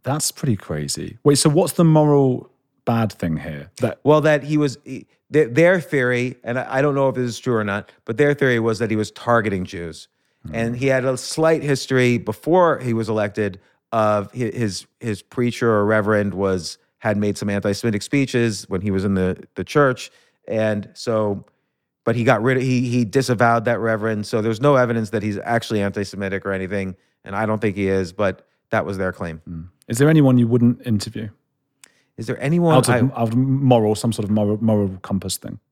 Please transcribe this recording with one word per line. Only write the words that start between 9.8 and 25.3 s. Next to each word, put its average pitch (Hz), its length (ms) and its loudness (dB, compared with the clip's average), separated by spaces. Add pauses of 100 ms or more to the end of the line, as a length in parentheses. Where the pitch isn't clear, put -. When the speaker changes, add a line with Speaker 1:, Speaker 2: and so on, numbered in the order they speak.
Speaker 1:
Hmm. 117 80 -10
Speaker 2:
And 117 220 -4
he 135 100 -2
had 131 160 2
a 131 140 -2
slight 160 440 0
history 127 560 2
before 156 600 2
he 123 140 -4
was 113 160 -2
elected 104 500 -2 (320)
of 107 420 0
hi-, 123 200 -4
his, 104 340 -6 (140)
his 110 200 -6
preacher 120 480 -2
or 104 160 4
reverend 104 480 2
was, 92 440 -2 (220)
had 107 180 -2
made 104 200 -2
some 104 120 -4
anti-Semitic 101 520 -2
speeches 120 680 -2
when 95 100 -4
he 101 120 -2
was 95 120 0
in 98 120 0
the, 92 300 -2 (100)
the 92 100 -6
church. 135 440 0 (380)
And 107 460 -2
so, 107 520 -4 (600)
but 117 100 0
he 120 80 -2
got 113 180 4
rid 127 160 2
of, 127 60 0
he, 127 240 0
he 120 160 0
disavowed 117 600 2
that 117 140 0
reverend. 110 460 -2
So 117 160 -2
there's 110 200 -2
no 143 160 4
evidence 117 320 0
that 113 120 -2
he's 101 180 -4